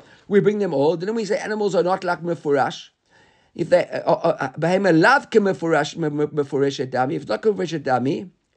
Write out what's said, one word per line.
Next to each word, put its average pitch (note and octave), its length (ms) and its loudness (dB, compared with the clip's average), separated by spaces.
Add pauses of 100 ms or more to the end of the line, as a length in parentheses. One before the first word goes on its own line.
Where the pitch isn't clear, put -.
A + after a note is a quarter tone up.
(300)
we G3 100 4
bring G#3 200 2
them F#3 140 -2
all? D3 220 2
Didn't F#3+ 200 -6
we A3+ 100 -2
say F#3 120 -2
animals G3+ 380 -4
are G3 80 2
not F#3 220 -2
like F3 180 -4
mefurash? D#3 640 -2 (640)
If E3 140 -6
they, E3+ 180 4
uh, - 280 -2
uh, - 260 0
uh, C#3 140 -4
behema E3+ 440 2
lav B3 320 4
ke G#3+ 120 4
mefurash, E3 560 0
me-, D#3+ 100 -4
me-, D3 200 -2
mefurash C#3 640 -2
dami. B2+ 260 -2
If D3+ 80 -6
it's - 60 -10
not G#3+ 120 -4
mefurash F#3 400 -2
dami, C#3 480 -2 (280)